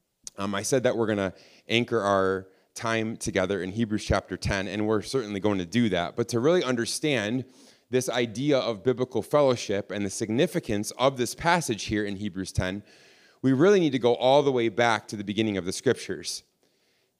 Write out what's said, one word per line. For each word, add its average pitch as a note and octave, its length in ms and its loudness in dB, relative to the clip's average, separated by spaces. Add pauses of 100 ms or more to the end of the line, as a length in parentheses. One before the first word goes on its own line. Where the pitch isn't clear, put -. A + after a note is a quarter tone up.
(380)
um, G2+ 160 -4
I G2+ 80 -4
said B2 220 0
that A#2+ 120 0
we're A2+ 120 0
gonna G2 260 -2 (340)
anchor A#2 320 0
our F#2+ 460 2 (300)
time A2+ 400 -4
together F#2+ 440 -2
in F#2 120 -6
Hebrews G#2+ 320 -2
chapter G2 320 -2
ten, G2 320 -4
and G#2 180 -4
we're G#2+ 160 0
certainly G#2 380 -4
going G2+ 180 2
to F2+ 80 -2
do A#2 220 2
that. F2 260 -2
But A#2 140 -2
to A#2 100 -2
really D#3+ 240 2
understand B2 840 -2 (460)
this B2+ 180 0
idea B2 500 0
of G#2 240 -2
biblical B2 380 0
fellowship A#2+ 680 0
and G2+ 160 -4
the - 20 -2
significance A2 840 -2
of C3 260 0
this A#2+ 160 -2
passage D#3 500 0
here G#2 220 -2
in G2+ 100 -6
Hebrews F#2+ 340 -6
ten, G2 320 -2 (600)
we C3 100 4
really F#3 280 6
need D3+ 120 2
to C3 60 -2
go A#2+ 160 4
all C3+ 280 6
the C#3+ 80 4
way A#2+ 200 2
back A2+ 380 2
to A2 80 -10
the G2+ 60 -8
beginning G#2 360 0
of F2 80 -4
the F2+ 80 -4
scriptures. - 680 -2 (760)